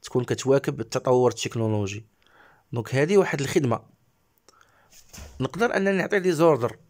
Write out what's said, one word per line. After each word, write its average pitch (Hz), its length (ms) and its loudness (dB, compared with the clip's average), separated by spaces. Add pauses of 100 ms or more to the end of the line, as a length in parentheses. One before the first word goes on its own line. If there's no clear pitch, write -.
تكون - 220 -2
كتواكب 135 560 0
التطور 123 520 2
التكنولوجي. 107 720 -4 (680)
دونك 120 220 -6
هذه 156 220 2
واحد 160 240 2
الخدمه. 135 380 0 (1600)
نقدر 190 360 -2
انني 196 140 0
نعطي 190 280 0
دي 180 120 0
زوردر 143 460 2 (120)